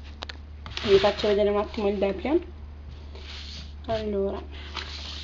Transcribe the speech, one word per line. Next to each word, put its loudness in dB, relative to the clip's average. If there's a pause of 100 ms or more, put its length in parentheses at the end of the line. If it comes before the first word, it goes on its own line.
(880)
Vi 10
faccio 6
vedere 6
un 4
attimo 0
il 2
Deplian. 2 (1400)
Allora, 0 (840)